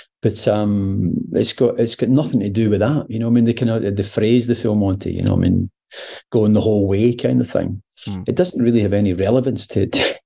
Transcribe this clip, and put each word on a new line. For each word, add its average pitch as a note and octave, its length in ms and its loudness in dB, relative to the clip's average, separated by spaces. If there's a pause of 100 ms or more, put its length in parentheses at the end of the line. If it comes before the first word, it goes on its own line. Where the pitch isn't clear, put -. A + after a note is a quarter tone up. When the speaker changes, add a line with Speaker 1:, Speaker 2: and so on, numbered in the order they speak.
(240)
Speaker 1:
But, G#2 240 -2
um, G2+ 680 0 (200)
it's - 200 2
got, - 260 0
it's A#2 160 0
got A#2 140 -2
nothing C3 300 2
to G2+ 100 -2
do G#2+ 220 0
with G2 80 2
that. C3 300 0
You A2+ 100 -6
know, A#2 80 -4
I - 20 0
mean, A#2+ 140 4
the A#2 100 4
kind A#2 160 -2
of, G#2+ 260 -2
the G2+ 80 0
phrase, A2+ 440 0
the A#2 80 0
Full G#2+ 180 -2
Monty, G2 400 0
you F2 80 -6
know, F#2+ 120 2
I F#2 40 2
mean, F#2 320 2 (640)
going G#2+ 220 4
the G#2 80 4
whole G#2 260 2
way G#2+ 260 2
kind B2 260 0
of B2 80 0
thing. F2+ 320 -4 (260)
Speaker 2:
Hmm. G2 200 -8
Speaker 1:
It - 100 -2
doesn't F3+ 280 0
really A#2 180 2
have G2+ 120 0
any G2+ 200 2
relevance A2 540 -2
to, - 200 0
<laughs> - 0 -
to, - 380 -4